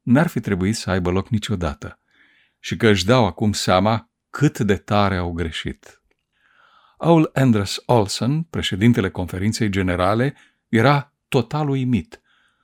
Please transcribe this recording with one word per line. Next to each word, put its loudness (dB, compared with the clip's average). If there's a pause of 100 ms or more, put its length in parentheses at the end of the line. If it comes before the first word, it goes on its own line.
n-ar 4
fi -6
trebuit -2
să -6
aibă 0
loc -2
niciodată -6 (580)
și -8
că 2
își 4
dau 4
acum -2
seama 0 (200)
cât 0
de 0
tare 0
au -4
greșit. -10 (960)
Aul 2
Anders 0
Olsen, 0
președintele 0
conferinței -4
generale, 0 (340)
era 0 (160)
total -2
uimit. -2 (440)